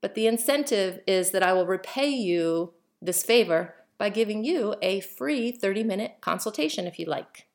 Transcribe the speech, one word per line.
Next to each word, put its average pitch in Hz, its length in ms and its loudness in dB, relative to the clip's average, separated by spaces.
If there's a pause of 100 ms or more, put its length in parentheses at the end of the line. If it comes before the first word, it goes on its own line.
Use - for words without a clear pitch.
But 202 140 -6
the 220 120 2
incentive 226 760 0
is 185 260 2
that 190 120 2
I 185 100 4
will 185 120 4
repay 190 440 -2
you 175 640 0 (280)
this 175 200 -2
favor 175 540 2 (220)
by 208 120 0
giving 214 340 -2
you 240 380 0
a 185 200 0
free 247 500 -2
thirty-minute 208 720 -2
consultation 190 680 -4
if 170 100 -12
you 165 80 -6
like. - 500 -8